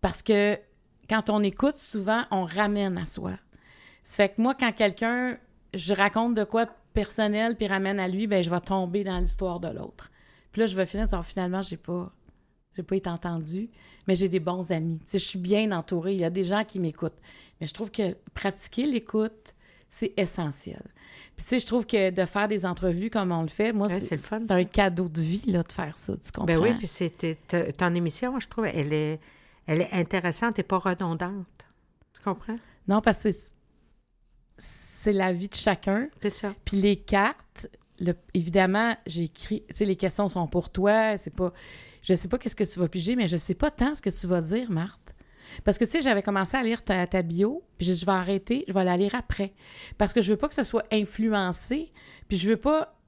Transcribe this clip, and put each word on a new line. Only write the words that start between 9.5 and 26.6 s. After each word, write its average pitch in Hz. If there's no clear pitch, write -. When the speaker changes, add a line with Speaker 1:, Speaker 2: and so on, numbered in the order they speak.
Speaker 1:
de 170
l'autre. -
Puis 208
là, 226
je 185
vais 185
finir 202
en -
disant, « 180
Finalement, 185
j'ai 185
pas, 180
j'ai 185
pas 190
été 190
entendue, 170
mais 190
j'ai 185
des 180
bons 175
amis. » 165
Tu -
sais, 202
je -
suis -
bien 208
entourée. 175
Il 190
y 175
a 165
des 185
gens 202
qui 202
m'écoutent. 165
Mais 160
je -
trouve 214
que 196
pratiquer 196
l'écoute, 220
c'est -
essentiel. 165
Puis -
tu -
sais, 254
je -
trouve 240
que 196
de 185
faire 202
des 202
entrevues 185
comme 196
on 165
le 160
fait, 214
moi, 208
Speaker 2:
Ouais, 185
Speaker 1:
c'est, 190
Speaker 2:
c'est 170
le 135
fun, 220
Speaker 1:
c'est 208
un 180
Speaker 2:
ça. 180
Speaker 1:
cadeau 180
de 160
vie, 170
là, 175
de -
faire 147
ça, -
tu -
comprends ? -
Speaker 2:
Ben 165
oui, 208